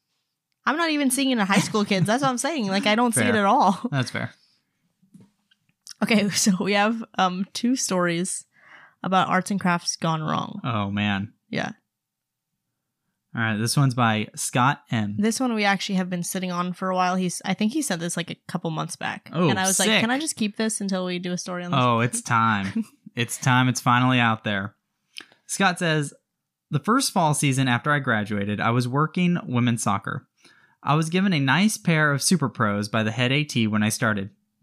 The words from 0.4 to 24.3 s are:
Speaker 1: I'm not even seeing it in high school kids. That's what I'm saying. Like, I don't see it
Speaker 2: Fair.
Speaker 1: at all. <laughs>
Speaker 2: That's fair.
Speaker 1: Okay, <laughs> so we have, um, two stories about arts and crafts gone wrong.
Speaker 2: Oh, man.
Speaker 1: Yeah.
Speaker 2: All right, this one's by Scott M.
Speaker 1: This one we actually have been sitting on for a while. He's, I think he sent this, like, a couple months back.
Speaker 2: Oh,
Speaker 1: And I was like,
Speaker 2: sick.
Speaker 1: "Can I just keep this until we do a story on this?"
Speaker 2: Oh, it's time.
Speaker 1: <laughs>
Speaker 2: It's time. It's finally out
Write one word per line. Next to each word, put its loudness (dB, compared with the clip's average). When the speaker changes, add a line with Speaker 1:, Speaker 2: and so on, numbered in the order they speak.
Speaker 1:
I'm 0
not 0
even 2
seeing 0
it 2
in 2
high 2
school 0
kids. 0
That's 2
what 2
I'm -2
saying. -2
Like, 0
I 4
don't 2
see 0
it 2
Speaker 2:
Fair. 2
Speaker 1:
at 2
all. 4
<laughs> -6
Speaker 2:
That's -2
fair. -6
Speaker 1:
Okay, 2
<laughs> -
so 2
we 0
have, 2
um, 0
two 0
stories -2
about 2
arts 0
and -2
crafts 0
gone -2
wrong. -4
Speaker 2:
Oh, -4
man. -2
Speaker 1:
Yeah. -6
Speaker 2:
All -4
right, 0
this 0
one's 4
by 2
Scott 0
M. -2
Speaker 1:
This 0
one -2
we 0
actually 0
have 0
been -4
sitting -6
on -4
for -6
a -2
while. 2
He's, -2
I -2
think 0
he 0
sent -4
this, -6
like, -6
a -12
couple -6
months -8
back. -8
Speaker 2:
Oh, 2
Speaker 1:
And 0
I 0
was 0
like, 4
Speaker 2:
sick. 2
Speaker 1:
"Can 2
I 0
just -6
keep -4
this -2
until -4
we -4
do -6
a -2
story -8
on -8
this?" 0
Speaker 2:
Oh, 4
it's -2
time. 0
Speaker 1:
<laughs> -20
Speaker 2:
It's -4
time. 4
It's 0
finally 4
out 2